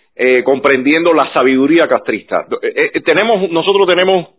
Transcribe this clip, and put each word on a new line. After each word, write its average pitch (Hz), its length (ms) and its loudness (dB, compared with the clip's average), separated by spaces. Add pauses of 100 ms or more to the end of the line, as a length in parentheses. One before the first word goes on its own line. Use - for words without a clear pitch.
(160)
eh, 127 300 0
comprendiendo 139 680 0
la 139 200 0
sabiduría 139 560 2
castrista. 107 560 -4 (160)
Eh, 123 320 -4
eh, - 80 -4
tenemos, 190 500 0
nosotros 190 360 0
tenemos 180 400 0 (120)